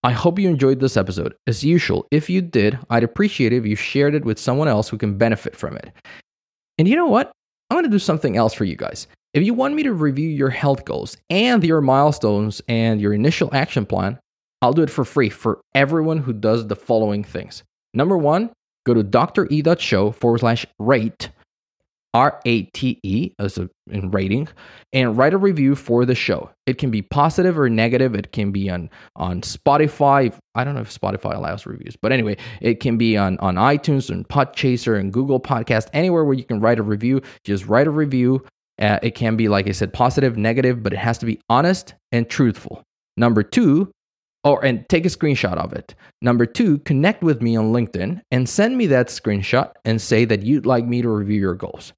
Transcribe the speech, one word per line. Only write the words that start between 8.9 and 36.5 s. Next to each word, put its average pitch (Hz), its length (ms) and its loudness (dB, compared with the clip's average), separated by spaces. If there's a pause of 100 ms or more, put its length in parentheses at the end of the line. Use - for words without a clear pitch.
If 151 100 2
you 220 100 0
want 269 220 -2
me 311 80 -2
to 262 100 -2
review 151 340 -2
your 139 220 -2
health 135 340 0
goals - 320 -10 (140)
and 214 340 2
your 160 160 2
milestones 131 880 2
and 113 320 0
your 101 140 0
initial 123 400 0
action 135 320 -2
plan, 98 340 -4 (420)
I'll 120 120 4
do 165 80 4
it 147 80 2
for 131 160 -2
free 120 240 0
for - 320 -4 (120)
everyone 156 440 0
who 131 160 -4
does 110 340 0
the 101 80 -4
following 104 480 -2
things. - 400 -12 (300)
Number 170 240 0
one, 170 320 0 (360)
go 120 80 2
to 113 100 4
doctor 123 460 0
e 151 120 0
dot 170 180 2
show 104 320 0
forward 117 280 0
slash 113 260 0 (140)
rate, 113 500 0 (840)
R 127 300 2
A 117 200 0
T - 400 -6
E, 101 360 -4
as 101 180 -6
a, 92 120 -6 (200)
in 95 220 -6
rating, 101 380 -2 (420)
and 123 260 2
write 143 160 4
a 196 40 0
review 156 380 2
for 120 280 0
the 127 100 2
show. - 360 -4 (160)
It 127 120 -2
can 131 140 -2
be 107 100 0
positive 160 560 0
or 135 120 2
negative. 117 460 2
It 101 180 -8
can 101 180 -2
be 98 180 -4
on, 87 200 -6 (260)
on 90 240 -4
Spotify. 139 1000 2 (180)
I 120 100 -2
don't 143 100 -6
know 120 60 -8
if 110 120 -14
Spotify - 420 -6
allows 85 300 -8
reviews, - 360 -16
but - 100 -2
anyway, 110 240 0 (240)
it 113 220 0
can 117 160 0
be 113 180 2
on, 98 240 0
on 92 160 -2
iTunes 139 540 0
and 90 180 -8
Podchaser 123 720 0
and 98 140 -4
Google 131 260 0
Podcast, 113 540 -2
anywhere 165 320 2
where 135 100 2
you 127 80 -6
can 110 160 -4